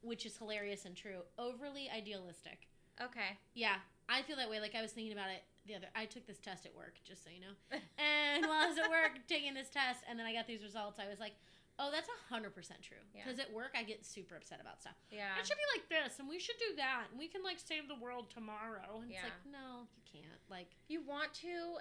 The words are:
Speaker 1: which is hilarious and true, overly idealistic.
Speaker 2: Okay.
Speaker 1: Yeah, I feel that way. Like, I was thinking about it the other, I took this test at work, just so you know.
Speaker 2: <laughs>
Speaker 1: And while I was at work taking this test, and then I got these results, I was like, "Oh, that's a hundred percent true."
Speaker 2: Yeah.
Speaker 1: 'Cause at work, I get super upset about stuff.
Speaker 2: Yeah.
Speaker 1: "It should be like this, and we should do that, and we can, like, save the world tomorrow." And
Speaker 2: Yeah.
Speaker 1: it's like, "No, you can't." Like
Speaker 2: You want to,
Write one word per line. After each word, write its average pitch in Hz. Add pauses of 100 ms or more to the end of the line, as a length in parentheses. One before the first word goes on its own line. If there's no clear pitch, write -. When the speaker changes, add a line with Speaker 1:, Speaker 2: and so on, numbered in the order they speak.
Speaker 1:
which 233
is 220
hilarious 202
and 180
true, 190 (160)
overly 262
idealistic. 196 (340)
Speaker 2:
Okay. 226 (160)
Speaker 1:
Yeah, 226 (320)
I 262
feel 294
that 247
way. 214
Like, 214
I 226
was 220
thinking 220
about 196
it 185 (220)
the 208
other, 185
I 220
took 214
this 170
test -
at -
work, - (100)
just 185
so 160
you 180
know. 202
Speaker 2:
<laughs> -
Speaker 1:
And 294
while 311
I 349
was 311
at 320
work 320
taking 285
this 262
test, 254
and 233
then 226
I 226
got 226
these 220
results, 208
I 202
was 202
like, 208 (460)
"Oh, 277
that's 320
a 453
hundred 214
percent 170
true." - (120)
Speaker 2:
Yeah. 202
Speaker 1:
'Cause 254
at -
work, 240
I 233
get 214
super 180
upset -
about -
stuff. - (160)
Speaker 2:
Yeah. 202
Speaker 1:
"It -
should 587
be 587 (120)
like -
this, 302
and 269
we 339
should 453
do 440
that, 262
and 240
we 320
can, 370
like, 359
save 311
the 294
world 247
tomorrow." 214
And 240
Speaker 2:
Yeah. 190
Speaker 1:
it's 180
like, 185
"No, 254
you - (100)
can't." 151 (100)
Like 180 (180)
Speaker 2:
You 311
want 285 (120)
to, 339